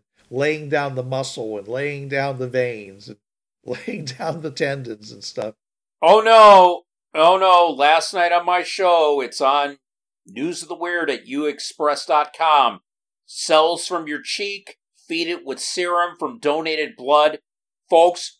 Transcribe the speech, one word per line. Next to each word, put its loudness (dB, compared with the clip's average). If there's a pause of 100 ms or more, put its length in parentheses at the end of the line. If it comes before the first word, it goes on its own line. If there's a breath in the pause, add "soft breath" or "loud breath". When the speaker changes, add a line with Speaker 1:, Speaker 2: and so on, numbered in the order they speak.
(300)
Speaker 1:
laying -4
down -4
the -8
muscle -8
and -14
laying -8
down -4
the -6
veins -8
and -18 (480)
<laughs> -
laying -10
down -10
the -10
tendons -8
and -20
stuff. -12 (460)
Speaker 2:
Oh 6
no! 8 (320)
Oh 4
no! 4
Last 2
night 0
on 0
my -2
show, 0
it's -8
on -2 (480)
News -10
of -18
the -12
Weird -6
at -8
U -6
express -6
dot -2
com. 0 (440)
Cells 0
from -8
your -10
cheek, -12 (320)
feed -6
it -8
with -10
serum -4
from -8
donated -4
blood. 2 (500)
Folks, 2